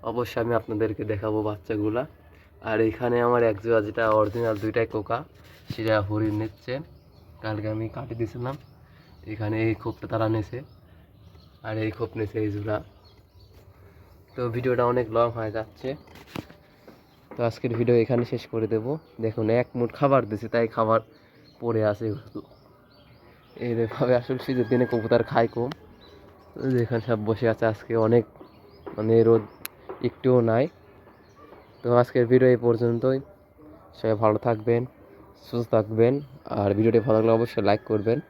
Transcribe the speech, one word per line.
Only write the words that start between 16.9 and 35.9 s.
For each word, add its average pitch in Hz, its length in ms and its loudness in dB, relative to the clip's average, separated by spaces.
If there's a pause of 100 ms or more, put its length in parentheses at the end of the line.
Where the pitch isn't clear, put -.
তো - 120 -12
আজকের 117 320 -4
ভিডিও 120 240 4
এখানে 120 280 0
শেষ 120 120 -6 (100)
করে 113 200 -2
দেবো। 110 180 -2 (320)
দেখুন 110 220 -2 (140)
এক 123 80 0 (100)
মুঠ 120 120 0 (100)
খাবার 139 300 4
দিছি, 107 240 -6
তাই 117 140 2 (100)
খাবার 110 240 2 (600)
পড়ে 113 200 -2 (100)
আছে 104 180 -6
এগুলো। 101 320 -10 (1300)
এইভাবে 117 520 0
আসলে 123 260 -4
শীতের 123 260 0
দিনে 123 200 4
কবুতর 117 300 2 (100)
খায় 117 240 2
কম। 120 140 -4 (1040)
যেখানে 117 340 0
সব 113 100 2 (100)
বসে 113 240 0
আছে - 180 -2
আজকে 110 220 -6 (140)
অনেক, 117 160 6 (720)
মানে, 110 180 2 (140)
রোদ 113 160 6 (640)
একটুও 127 320 2 (120)
নাই। 120 140 2 (1160)
তো 120 60 -6 (140)
আজকের 123 300 2
ভিডিও 127 220 6
এই 117 120 2
পর্যন্তই। 117 520 0 (800)
সবাই 110 260 0
ভালো 107 140 4 (100)
থাকবেন, 117 340 0 (680)
সুস্থ 120 280 -6
থাকবেন, 110 380 2 (460)